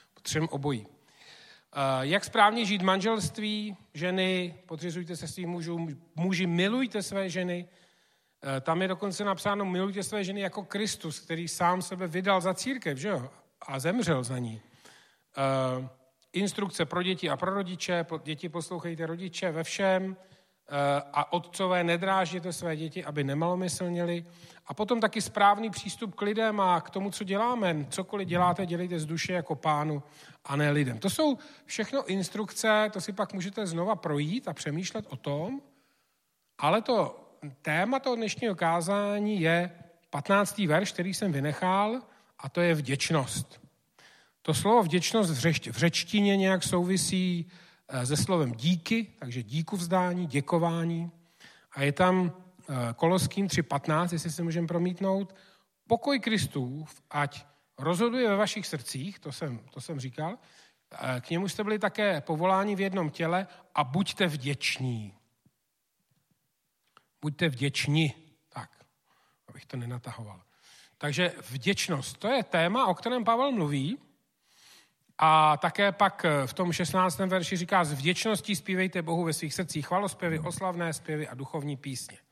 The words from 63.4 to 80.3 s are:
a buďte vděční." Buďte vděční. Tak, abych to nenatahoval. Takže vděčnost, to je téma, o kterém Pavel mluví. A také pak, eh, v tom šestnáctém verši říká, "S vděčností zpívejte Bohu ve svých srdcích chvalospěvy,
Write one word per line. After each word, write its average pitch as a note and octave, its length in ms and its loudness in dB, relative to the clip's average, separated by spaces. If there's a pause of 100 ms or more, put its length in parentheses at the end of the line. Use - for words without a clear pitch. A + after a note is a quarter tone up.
a D3+ 100 4
buďte F3 420 0
vděční." B2+ 880 -2 (2000)
Buďte D3+ 280 -2
vděční. C#3+ 640 0 (340)
Tak, - 220 -12 (800)
abych - 180 -20
to - 100 -12
nenatahoval. A#2+ 640 -10 (560)
Takže D#3 340 0 (180)
vděčnost, C3+ 680 -2
to G3 100 -2
je B3 140 2
téma, F#3+ 440 2
o F#3 80 4
kterém A#3+ 300 -2
Pavel A#3+ 280 4
mluví. D3+ 460 0 (1200)
A D#3 380 8
také G3 360 2
pak, G3 320 2
eh, C#3+ 220 4
v B2 60 -8
tom F3 200 0
šestnáctém F#3 560 2
verši F#3 280 0
říká, F3 280 2
"S D3 80 -2
vděčností F3+ 640 0
zpívejte F#3 460 -2
Bohu E3 220 0
ve E3 80 0
svých D3+ 220 -6
srdcích D#3 320 -4
chvalospěvy, F3+ 520 -2